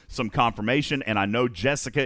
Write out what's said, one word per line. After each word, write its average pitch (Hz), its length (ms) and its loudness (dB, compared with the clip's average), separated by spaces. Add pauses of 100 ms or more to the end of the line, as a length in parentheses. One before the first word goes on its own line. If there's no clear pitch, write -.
some 117 200 -4
confirmation, 131 760 0
and 107 160 0
I 98 40 2
know 113 220 2
Jessica 131 600 0